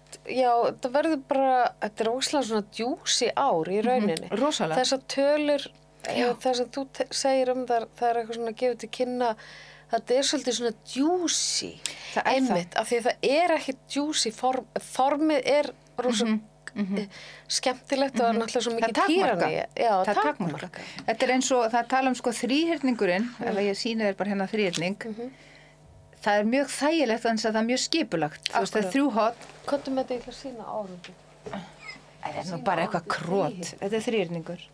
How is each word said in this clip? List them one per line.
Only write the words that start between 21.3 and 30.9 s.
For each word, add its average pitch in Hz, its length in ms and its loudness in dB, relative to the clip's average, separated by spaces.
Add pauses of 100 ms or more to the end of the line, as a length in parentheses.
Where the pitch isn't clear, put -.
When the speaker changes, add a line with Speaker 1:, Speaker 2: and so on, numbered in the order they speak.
Speaker 2:
eins 254 180 2
og 233 200 2
það 233 160 0
tala 262 220 2
um, 254 60 0
sko, - 140 -2
þríhyrningurinn, 240 1000 2 (120)
Speaker 1:
Mhm. 233 80 -4
Speaker 2:
ef - 100 -2
ég 196 240 0
sýni 226 220 -2
þér 202 140 0
bara 190 120 -2
hérna 196 200 -2
þríhyrning. 185 480 0
Speaker 1:
Mhm. 233 340 -10 (920)
Speaker 2:
Það 208 160 4
er 214 60 2
mjög 269 260 2
þægilegt 277 500 2
þannig 226 220 0
að 226 100 2
það 220 60 2
er 226 80 2
mjög 254 160 0
skipulagt. 165 640 -2
Þú - 120 2
veist, 196 140 0
það 214 60 2
er 202 80 2
Speaker 1:
Akkúrat. 180 60 -4
Speaker 2:
þrjú 277 180 4
horn. 220 240 2 (300)
Speaker 1:
Komdu 277 260 -4
með 262 140 0
þetta, 262 80 -6
ég 240 100 -4
ætla 247 80 -14
að - 80 -16
sýna 240 240 -12
árangurinn. 185 560 -10 (1040)